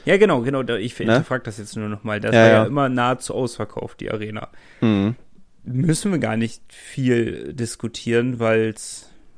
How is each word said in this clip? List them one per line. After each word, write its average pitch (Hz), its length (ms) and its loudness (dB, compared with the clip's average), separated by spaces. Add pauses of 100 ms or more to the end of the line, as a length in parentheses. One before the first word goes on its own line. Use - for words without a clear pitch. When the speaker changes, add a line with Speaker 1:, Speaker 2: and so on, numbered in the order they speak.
Speaker 1:
Ja, 175 120 4
genau, 190 260 6
genau. 135 200 -2
Da, 117 140 -2
ich 107 220 -6
Speaker 2:
Ne? 110 80 -4
Speaker 1:
hinterfrag 123 380 2
das 107 140 -10
jetzt 104 180 -14
nur 107 120 -6
noch 104 160 -8
mal. 107 160 -4
Das 110 140 0
Speaker 2:
Ja, 117 60 8
Speaker 1:
war 113 80 10
ja 113 60 8
Speaker 2:
ja. 110 100 6
Speaker 1:
immer 135 240 0
nahezu 123 460 -2
ausverkauft, - 680 -6
die - 100 -8
Arena. 107 380 -8 (320)
Speaker 2:
Mhm. 107 340 2 (500)
Speaker 1:
Müssen 160 480 0
wir 165 60 0
gar 110 180 -2
nicht 113 260 -4 (100)
viel 117 800 -2
diskutieren, 117 840 -4
weil's 110 720 -2 (280)